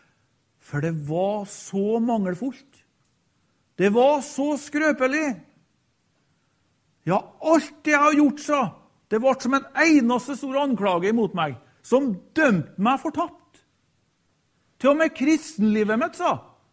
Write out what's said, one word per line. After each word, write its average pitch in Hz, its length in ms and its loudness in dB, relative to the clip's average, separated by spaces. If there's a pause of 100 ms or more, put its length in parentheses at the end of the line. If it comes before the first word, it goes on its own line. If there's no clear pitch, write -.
(640)
For 147 220 -6
det 165 80 -4 (160)
var 196 420 -4
så 208 480 -4
mangelfullt. 226 840 -4 (960)
Det 196 120 2
var 262 320 4
så 294 380 -4
skrøpelig. 294 640 -2 (1800)
Ja, 190 100 2 (220)
alt 311 320 2 (100)
det 302 120 2
jeg 285 100 2
har 302 100 4
gjort, 294 280 4
sa, 294 180 0 (480)
det 220 140 0
ble 262 180 4
som 269 160 0
en 269 100 -6 (140)
eneste 262 560 2
stor 277 240 -2
anklage 196 540 0
mot 220 200 0
meg, 151 220 -4 (260)
som 254 300 2 (240)
dømte 214 420 2
meg 254 220 0
fortapt. - 640 -8 (1160)
Til 277 140 4
og 311 80 0
med 320 160 0
kristenlivet 214 840 0
mitt, 349 200 -6
sa, 294 180 -2 (360)